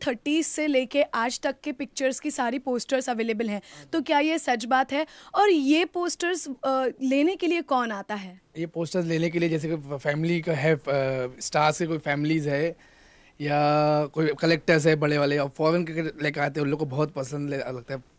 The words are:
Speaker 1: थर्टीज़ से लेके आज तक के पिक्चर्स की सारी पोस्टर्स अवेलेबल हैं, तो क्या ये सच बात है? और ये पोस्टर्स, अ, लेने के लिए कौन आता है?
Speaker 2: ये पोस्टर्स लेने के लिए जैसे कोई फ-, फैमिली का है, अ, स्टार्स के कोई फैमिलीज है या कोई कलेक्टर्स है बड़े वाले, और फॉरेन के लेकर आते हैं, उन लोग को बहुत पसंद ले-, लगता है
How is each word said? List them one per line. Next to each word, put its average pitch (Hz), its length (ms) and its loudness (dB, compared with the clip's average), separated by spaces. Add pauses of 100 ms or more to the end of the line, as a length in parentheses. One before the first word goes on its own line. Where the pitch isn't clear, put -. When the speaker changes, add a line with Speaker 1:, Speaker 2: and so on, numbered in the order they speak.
Speaker 1:
थर्टीज़ 294 400 -2
से 302 200 -2
लेके 269 340 2
आज 240 380 -2
तक 277 240 -4
के 294 80 -6
पिक्चर्स 262 480 -4
की 302 120 -6
सारी 247 280 -2
पोस्टर्स 254 500 -2
अवेलेबल 226 400 -2
हैं, 202 120 -4 (320)
तो 330 80 0
क्या 285 180 2
ये 311 200 2
सच 247 260 -2
बात 262 280 0
है? 302 140 -2 (280)
और 415 140 6
ये 311 360 4
पोस्टर्स, 349 640 -4
अ, 262 380 -2 (160)
लेने 285 340 2
के 349 120 -2
लिए 339 140 0
कौन 247 300 0
आता 202 240 -8
है? 190 260 -12 (160)
Speaker 2:
ये 160 80 -4
पोस्टर्स 170 400 -2
लेने 165 240 2
के 170 100 -2
लिए 170 100 2
जैसे 160 260 -2
कोई 143 220 -6
फ-, 127 60 -12
फैमिली 160 380 0
का 165 120 -2
है, 156 220 2
अ, - 40 0 (600)
स्टार्स 151 380 2
के 175 80 -2
कोई 160 120 -2
फैमिलीज 147 500 0
है 147 220 0 (720)
या 147 180 0 (460)
कोई 156 220 0
कलेक्टर्स 160 580 4
है 156 100 6
बड़े 151 220 2
वाले, 143 200 2
और 143 120 0
फॉरेन 160 340 2
के 156 400 -4
लेकर 147 180 -2
आते 143 180 -2
हैं, 147 60 0
उन 139 60 0
लोग 147 80 -2
को 156 60 -4
बहुत 147 260 -2
पसंद 143 380 -6
ले-, 139 100 -4
लगता 123 340 -8
है 131 100 -8 (160)